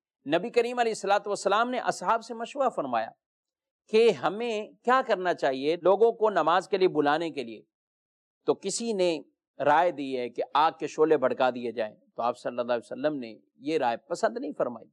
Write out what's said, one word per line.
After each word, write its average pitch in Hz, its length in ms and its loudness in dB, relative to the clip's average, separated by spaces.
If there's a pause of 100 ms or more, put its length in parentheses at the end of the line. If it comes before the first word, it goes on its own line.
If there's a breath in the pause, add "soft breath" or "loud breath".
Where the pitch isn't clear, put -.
(380)
نبی 190 120 -6
کریم 240 300 0
علیہ 233 120 0
الصلوۃ 202 360 -2
والسلام 208 420 0
نے 254 100 -4
اصحاب 214 440 -2
سے 233 100 -14
مشورہ 233 360 -4
فرمایا 120 400 -4 (800)
کہ 226 240 4
ہمیں 208 560 -4 (160)
کیا 254 240 4
کرنا 185 260 0
چاہیے 143 480 0
لوگوں 196 300 6
کو 214 180 2
نماز 175 380 2
کے 196 100 0
لیے 185 100 6
بلانے 151 420 2
کے 135 140 -8
لیے۔ 113 180 -14 (840)
تو 147 80 4
کسی 208 400 -6
نے 180 280 0 (440)
رائے 160 260 4
دی 135 260 -6
ہے 123 120 -4
کہ 120 140 -8 (100)
آگ 156 260 4
کے 160 80 -4
شعلے 156 300 2
بھڑکا 127 320 0
دیے 120 220 -4
جائیں، 110 240 -6 (200)
تو - 60 -6
آپ 120 160 -2
صلی 123 220 -6
اللہ 120 140 -2
علیہ 113 180 -4
وسلم 135 240 -4
نے 117 200 -10 (200)
یہ 156 220 -4
رائے 117 200 0
پسند 214 400 -4
نہیں 277 200 -8
فرمائی۔ 123 360 -4